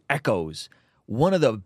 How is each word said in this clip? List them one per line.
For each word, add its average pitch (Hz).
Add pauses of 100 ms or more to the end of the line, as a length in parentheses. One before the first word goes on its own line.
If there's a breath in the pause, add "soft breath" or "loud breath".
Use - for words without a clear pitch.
echoes 92 (360 soft breath)
one 147
of 180
the 110